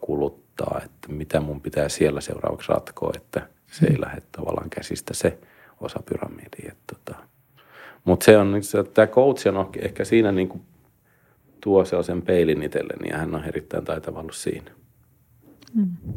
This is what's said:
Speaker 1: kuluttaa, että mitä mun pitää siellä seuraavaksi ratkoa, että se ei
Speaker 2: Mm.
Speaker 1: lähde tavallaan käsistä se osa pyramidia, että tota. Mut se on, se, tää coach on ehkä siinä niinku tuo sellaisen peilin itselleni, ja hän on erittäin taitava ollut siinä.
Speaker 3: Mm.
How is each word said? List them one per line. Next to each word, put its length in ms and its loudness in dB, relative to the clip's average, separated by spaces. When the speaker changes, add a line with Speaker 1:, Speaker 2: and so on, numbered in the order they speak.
Speaker 1:
kuluttaa, 840 -4
että 280 -20
mitä 280 -2
mun 200 -6
pitää 280 -2
siellä 320 0
seuraavaksi 500 -6
ratkoa, 440 -2
että 320 -8
se 140 4
ei 100 4
Speaker 2:
Mm. 60 -2
Speaker 1:
lähde 200 -8
tavallaan 380 -6
käsistä 440 -8
se 240 0
osa 240 -8
pyramidia, 680 -10
että 240 -20
tota. 220 -16
Mut 160 4
se 160 10
on, 260 4
se, 200 0
tää 240 4
coach 400 2
on 220 0
ehkä 240 -4
siinä 260 6
niinku 300 0
tuo 240 6
sellaisen 360 -2
peilin 420 2
itselleni, 460 -6
ja 80 -6
hän 180 -4
on 80 -8
erittäin 420 -8
taitava 340 -8
ollut 160 -12
siinä. 360 -8
Speaker 3:
Mm. 140 2